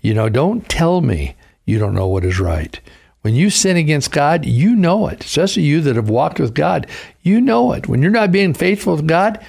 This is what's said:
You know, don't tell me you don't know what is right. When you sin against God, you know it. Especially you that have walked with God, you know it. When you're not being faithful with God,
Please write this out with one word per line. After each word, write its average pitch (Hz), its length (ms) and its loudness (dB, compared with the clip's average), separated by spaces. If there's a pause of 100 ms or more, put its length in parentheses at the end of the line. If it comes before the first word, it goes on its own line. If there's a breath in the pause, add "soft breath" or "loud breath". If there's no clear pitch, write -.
You 110 120 0
know, 110 140 0
don't 165 400 -2
tell 175 320 0
me 87 360 -2 (300 soft breath)
you 110 140 0
don't 101 160 -2
know 95 120 -2
what 95 180 -2
is 90 120 -2
right. 82 400 -4 (440 soft breath)
When 110 140 0
you 180 140 2
sin 190 260 0
against 151 360 0
God, 151 340 0
you 131 280 2
know 190 360 2
it. - 160 -12
Especially 185 380 0
you 151 180 2
that 135 160 0
have 110 120 -2
walked 127 300 0
with 120 140 -2
God, 160 340 -2 (360 loud breath)
you 208 180 2
know 240 320 2
it. - 160 -8
When 123 120 0
you're 170 80 2
not 208 220 2
being 190 220 2
faithful 190 420 -2
with 151 120 -2
God, 196 420 0